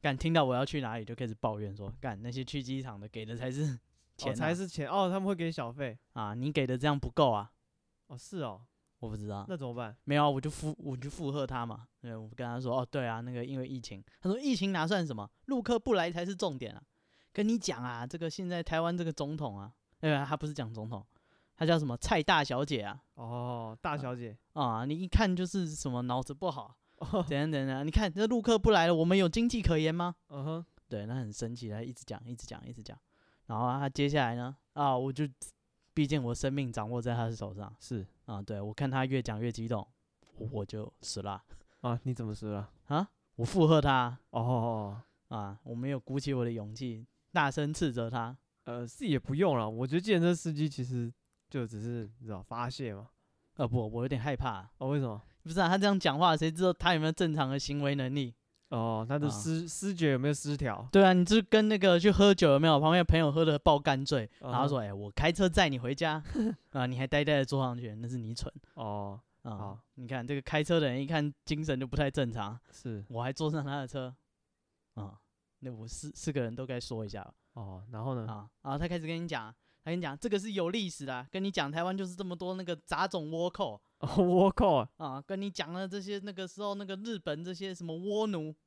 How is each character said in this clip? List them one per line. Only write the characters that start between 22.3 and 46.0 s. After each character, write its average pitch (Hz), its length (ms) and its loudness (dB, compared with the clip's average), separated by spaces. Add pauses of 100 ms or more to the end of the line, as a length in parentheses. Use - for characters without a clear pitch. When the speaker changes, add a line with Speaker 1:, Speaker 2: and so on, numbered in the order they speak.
Speaker 1:
小 135 200 0
姐 139 180 -2
啊。 104 200 -8 (120)
Speaker 2:
哦， 120 680 -8
大 147 160 -4
小 127 180 -4
姐。 117 220 -10 (160)
Speaker 1:
啊， 120 320 0
你 147 100 -2
一 180 140 -4
看 196 260 4
就 180 100 0
是 180 240 -2
什 147 220 -6
么 123 120 -2
脑 123 200 0
子 147 100 -8
不 160 180 -2
好， 131 240 -10 (220)
Speaker 2:
哦。 - 260 -2
Speaker 1:
怎 143 140 0
样 151 140 2
怎 139 160 0
样。 135 200 -2
你 160 40 -2
看 214 200 4
这 196 160 0
陆 226 140 0
客 226 180 4
不 220 120 4
来 170 160 6
了， 175 80 6
我 160 100 4
们 180 120 6
有 190 120 6
经 233 180 2
济 240 140 0
可 170 180 4
言 160 160 2
吗？ 175 200 -2 (140)
Speaker 2:
嗯 139 160 -8
哼。 165 220 -6 (220)
Speaker 1:
对， 104 160 -6
那 117 120 -6
很 117 140 -4
生 117 240 -6
气， 117 140 -10
他 107 140 -6
一 123 100 -10
直 - 140 -16
讲， 101 200 -10
一 120 80 -10
直 117 120 -14
讲， 113 200 -14
一 120 60 -14
直 117 100 -14
讲。 110 160 -16 (460)
然 110 140 -4
后 123 80 0
啊， 127 120 -2
他 139 100 0
接 143 200 2
下 143 160 4
来 117 100 0
呢？ 123 220 -6 (160)
啊， 139 240 2
我 131 160 -2
就， 147 160 -2 (640)
毕 151 140 2
竟 139 160 0
我 120 120 -2
生 135 160 0
命 135 220 -2
掌 110 180 -4
握 120 100 -2
在 117 140 -2
他 117 120 0
的 113 100 -4
手 101 180 -8
上。 101 240 -12
Speaker 2:
是。 104 280 -6 (200)
Speaker 1:
啊， 101 160 -8
对， 101 180 -6
我 107 140 -6
看 139 160 -2
他 131 160 0
越 131 160 0
讲 107 180 -4
越 117 120 -2
激 113 160 -6
动， 107 180 -4 (520)
我， 117 120 -8
我 107 140 -4
就 107 360 -10
死 - 220 -8
了。 98 180 -8 (420)
Speaker 2:
啊， 120 200 -2
你 127 100 -4
怎 117 140 -6
么 107 80 -4
死 110 120 -10
了？ 104 220 -4 (180)
Speaker 1:
啊， 160 220 0 (280)
我 113 80 -2
附 160 240 6
和 160 120 8
他。 127 380 2 (120)
Speaker 2:
哦， 117 100 -2
哦， - 20 0 (880)
哦。 113 60 -6
Speaker 1:
啊， 101 260 -8
我 120 140 -10
没 131 140 -4
有 135 100 -4